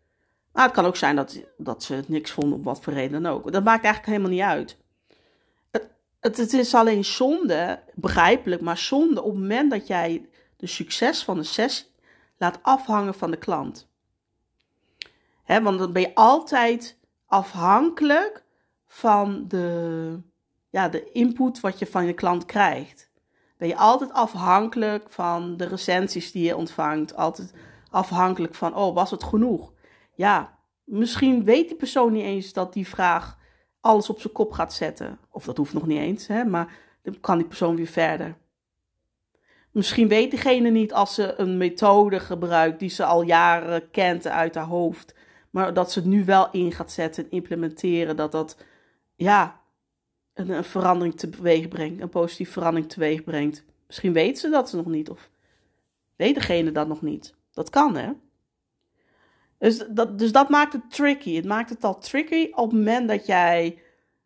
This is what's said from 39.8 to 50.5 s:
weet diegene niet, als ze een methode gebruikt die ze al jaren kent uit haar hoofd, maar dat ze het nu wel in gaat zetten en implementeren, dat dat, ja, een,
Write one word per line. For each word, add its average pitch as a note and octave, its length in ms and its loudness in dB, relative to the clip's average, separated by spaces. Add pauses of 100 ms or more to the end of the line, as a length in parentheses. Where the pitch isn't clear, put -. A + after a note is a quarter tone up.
weet A3+ 220 4
diegene B3 400 2
niet, A3 220 2
als G3 220 0
ze G3 220 -2
een F#3 200 -2
methode G3 640 4
gebruikt E3 580 0
die F#3+ 120 -6
ze F#3 140 -4
al E3+ 180 4
jaren E3+ 680 2
kent F3 360 0
uit E3 280 -2
haar D#3+ 120 -6
hoofd, E3+ 480 -4 (360)
maar F#3 240 -2
dat F3+ 180 0
ze - 60 -2
het F3 100 -2
nu G3 160 4
wel F#3+ 260 4
in F3 220 -2
gaat - 200 -12
zetten D#3+ 320 -6
en - 60 -16
implementeren, E3+ 880 -2
dat D3+ 160 -4
dat, D#3 240 -6 (580)
ja, F#3+ 460 2 (720)
een, F#3 160 -8